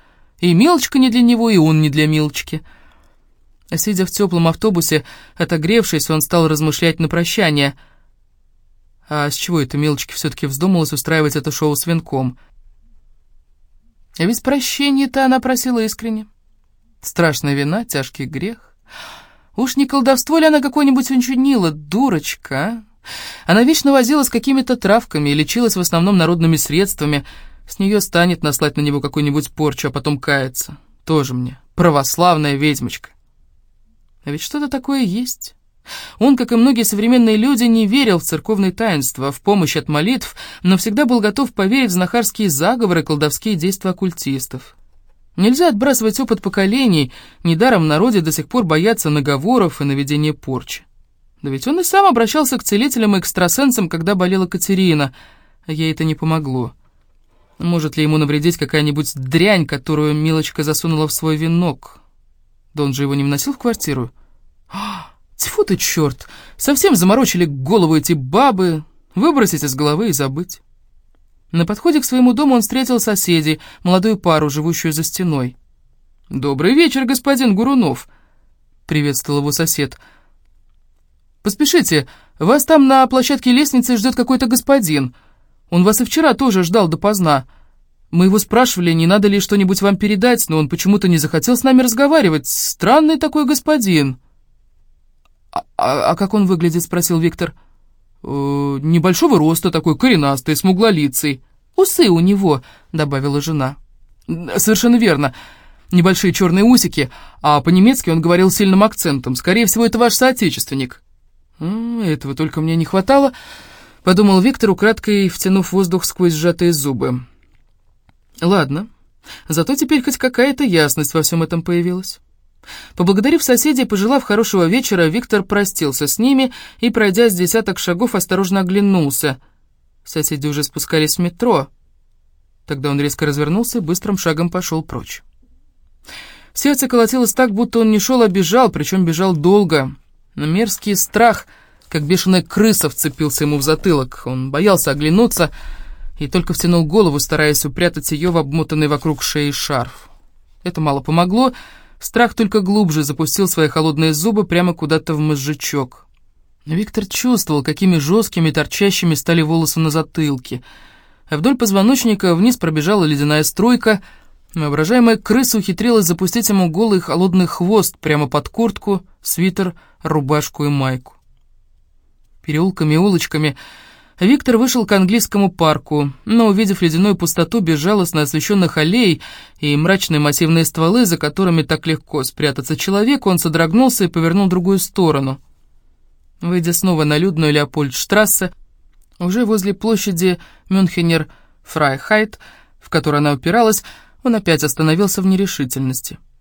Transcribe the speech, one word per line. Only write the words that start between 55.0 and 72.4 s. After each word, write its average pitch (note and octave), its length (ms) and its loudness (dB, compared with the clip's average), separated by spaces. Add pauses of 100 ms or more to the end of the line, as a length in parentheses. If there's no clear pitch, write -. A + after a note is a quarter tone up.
а E3 60 -10
ей D#3+ 200 -4
это D#3 120 -6
не D#3 100 0
помогло. D3+ 600 -4 (840)
Может E3 400 -2
ли D#3 60 0
ему D3+ 140 2
навредить D3+ 400 0
какая-нибудь D3 580 -2
дрянь, E3 500 0
которую D3+ 480 -2
Милочка D#3 500 -2
засунула D#3 440 -2
в D3+ 60 -6
свой D#3+ 220 -2
венок? E3 640 -4 (720)
Да D3 100 -4
он C#3 100 -2
же C3+ 100 -4
его C#3 120 -2
не C#3 80 -2
вносил C#3+ 300 -2
в - 40 -10
квартиру. C#3+ 540 -4 (580)
А, G3 420 -14 (240)
тьфу - 280 -4
ты, F#3+ 140 0
чёрт! - 500 -4 (300)
Совсем C#4+ 380 2
заморочили F3+ 500 2
голову D#3 500 2
эти D#3 180 0
бабы. E3+ 680 0 (320)
Выбросить G#3+ 480 2
из C3+ 120 -4
головы D3+ 340 0
и D#3+ 40 -2
забыть. C#3 480 -6 (920)
На E3+ 140 0
подходе D4 340 0
к - 40 -6
своему B3 280 4
дому C4 220 2